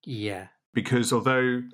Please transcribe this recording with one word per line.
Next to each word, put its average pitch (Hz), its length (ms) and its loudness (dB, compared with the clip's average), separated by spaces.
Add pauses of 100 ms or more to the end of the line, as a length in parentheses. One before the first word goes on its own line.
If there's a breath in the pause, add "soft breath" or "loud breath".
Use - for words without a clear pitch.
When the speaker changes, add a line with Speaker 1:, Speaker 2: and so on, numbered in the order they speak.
Speaker 1:
Yeah. 104 440 -6 (260)
Speaker 2:
Because 120 380 2
although, 127 500 2 (120)